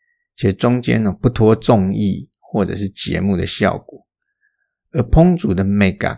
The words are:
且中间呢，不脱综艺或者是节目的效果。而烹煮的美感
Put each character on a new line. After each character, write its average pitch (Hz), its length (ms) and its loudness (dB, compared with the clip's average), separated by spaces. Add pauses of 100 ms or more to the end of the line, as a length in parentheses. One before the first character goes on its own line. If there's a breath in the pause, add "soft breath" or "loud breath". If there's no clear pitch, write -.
(340)
且 101 180 0
中 123 300 0
间 117 200 0
呢， 101 100 0
不 - 180 0
脱 113 240 4
综 101 400 0
艺 104 340 -4 (120)
或 - 240 -4
者 - 100 -6
是 98 140 -6
节 - 320 -6
目 98 160 0
的 87 100 -4
效 - 320 -2
果。 - 280 -20 (840)
而 143 100 -2
烹 165 340 4
煮 107 180 -2
的 92 80 -2
美 98 300 0
感 - 260 -6